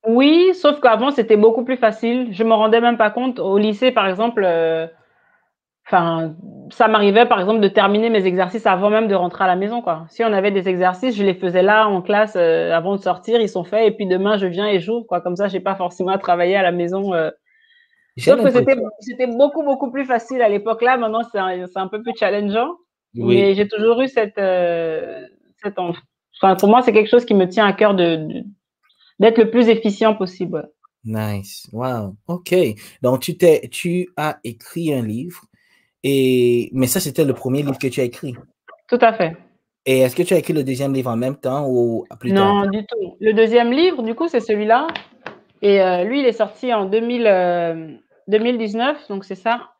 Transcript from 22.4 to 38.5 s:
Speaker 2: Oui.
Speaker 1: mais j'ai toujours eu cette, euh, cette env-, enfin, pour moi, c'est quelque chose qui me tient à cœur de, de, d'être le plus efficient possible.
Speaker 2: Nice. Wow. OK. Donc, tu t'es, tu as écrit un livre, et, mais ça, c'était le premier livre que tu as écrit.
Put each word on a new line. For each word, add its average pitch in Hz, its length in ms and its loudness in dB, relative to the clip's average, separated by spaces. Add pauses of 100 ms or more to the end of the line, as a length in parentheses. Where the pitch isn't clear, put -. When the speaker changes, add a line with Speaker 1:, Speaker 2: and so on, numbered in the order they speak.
Speaker 2:
Oui. 120 200 2
Speaker 1:
mais 196 200 4
j'ai 208 120 0
toujours 220 340 0
eu 269 60 0
cette, 220 300 -4
euh, 170 880 -4 (380)
cette 202 160 -8
env-, 170 160 -6 (460)
enfin, 190 140 4
pour 202 140 2
moi, 240 120 8
c'est 254 100 2
quelque 214 180 4
chose 240 140 4
qui 233 100 -2
me 190 140 4
tient 202 180 0
à 196 80 2
cœur 202 200 2
de, 170 240 0
de, 156 260 -10 (760)
d'être 226 180 4
le 220 120 4
plus 226 200 2
efficient 220 460 2
possible. 170 540 -8 (360)
Speaker 2:
Nice. 107 680 -8
Wow. 110 440 -8 (120)
OK. 175 260 -6 (480)
Donc, 123 200 0
tu - 160 -8
t'es, 156 340 2
tu 175 460 -6
as 151 260 -6
écrit 151 500 -8
un 127 80 -2
livre, 117 380 -8 (640)
et, 127 680 2
mais 131 140 0
ça, 190 120 -2
c'était 151 240 -4
le 135 100 0
premier 135 280 -4
livre 139 180 -6
que 135 80 -4
tu 131 140 -4
as - 20 0
écrit. 123 320 -8 (540)